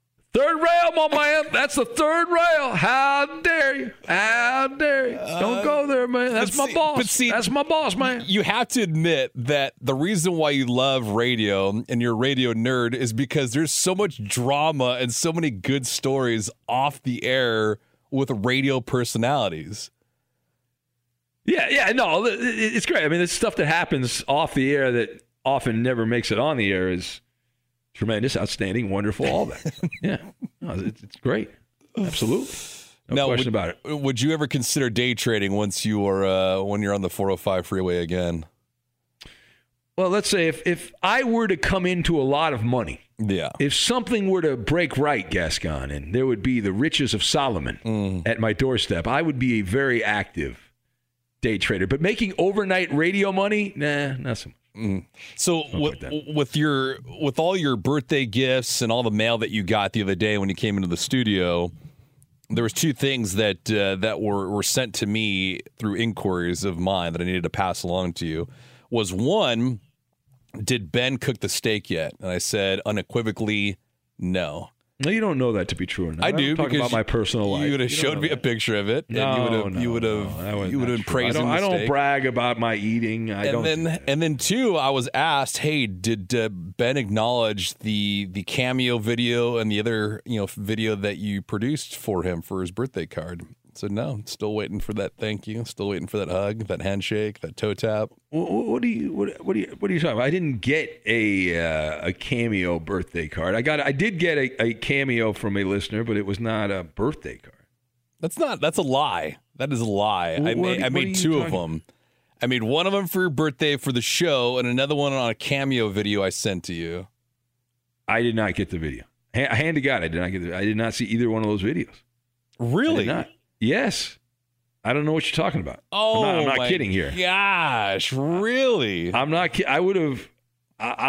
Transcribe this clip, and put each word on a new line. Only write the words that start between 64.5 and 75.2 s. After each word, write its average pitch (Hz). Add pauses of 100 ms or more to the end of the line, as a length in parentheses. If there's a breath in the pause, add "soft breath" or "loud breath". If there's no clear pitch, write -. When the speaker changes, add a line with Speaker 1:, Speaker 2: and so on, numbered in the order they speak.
Speaker 2:
sent 127
to 113
me 98 (180)
through 104
inquiries 92
of 90
mine 90
that 85
I 87
needed 92
to 82
pass 92
along 90
to -
you. 80 (420 loud breath)
Was 104
one, 123 (800)
"Did 98
Ben 127
cook 120
the 101
steak 107
yet?" 80
And 92
I 90
said 98
unequivocally, 107 (420)
"No." 87 (340)
Speaker 1:
No, 151
you 220